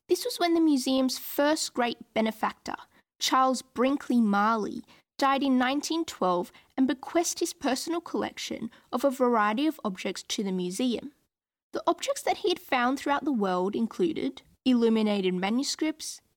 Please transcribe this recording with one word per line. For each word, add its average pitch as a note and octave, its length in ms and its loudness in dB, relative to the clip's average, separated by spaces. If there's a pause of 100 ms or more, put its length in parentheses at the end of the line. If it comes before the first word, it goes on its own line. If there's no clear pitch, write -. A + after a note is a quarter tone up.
This - 160 0
was B4 160 -6
when E4+ 140 2
the E4 80 4
museum's C4 560 2
first - 560 -2
great A#3+ 240 -2 (160)
benefactor, A3 600 -4 (420)
Charles C4 460 2
Brinkley C4 580 2
Marley, G#3 600 2 (340)
died C#4 240 2
in C4+ 160 2
nineteen C#4+ 480 0
twelve F3+ 460 -2 (260)
and C4 100 4
bequeathed D#4+ 520 -2
his - 140 -2
personal C#4+ 460 -4
collection - 680 -6 (220)
of B3 120 -2
a C#4 60 4
variety A#3+ 560 2
of D#4 180 -2
objects G3 440 -6
to - 160 -4
the F#3+ 80 -4
museum. F#3+ 640 -2 (600)
The - 140 -6
objects C5 340 -2
that G4+ 160 0
he F#4 120 -2
had F4+ 100 0
found B3+ 400 0
throughout C#4+ 260 -2
the D4 80 0
world F#3+ 420 0
included A3+ 680 -2 (220)
illuminated A3 680 2
manuscripts, A#3+ 840 -4 (180)